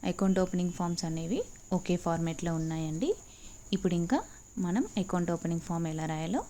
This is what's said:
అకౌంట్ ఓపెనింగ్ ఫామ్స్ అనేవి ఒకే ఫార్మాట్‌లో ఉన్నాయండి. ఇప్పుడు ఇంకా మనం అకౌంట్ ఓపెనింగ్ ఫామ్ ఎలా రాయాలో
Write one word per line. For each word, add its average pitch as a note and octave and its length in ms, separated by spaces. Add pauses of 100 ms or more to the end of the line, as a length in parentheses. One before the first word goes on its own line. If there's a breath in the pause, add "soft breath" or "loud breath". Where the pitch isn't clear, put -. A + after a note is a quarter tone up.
అకౌంట్ F#3+ 340
ఓపెనింగ్ F3+ 340
ఫామ్స్ F3 300
అనేవి E3 360 (320)
ఒకే F3+ 240
ఫార్మాట్‌లో E3 580
ఉన్నాయండి. D#3+ 560 (640 loud breath)
ఇప్పుడు F#3+ 220
ఇంకా E3+ 240 (400 loud breath)
మనం F#3+ 280 (120)
అకౌంట్ F3 340
ఓపెనింగ్ E3+ 340
ఫామ్ E3+ 220
ఎలా D#3 180
రాయాలో D#3+ 440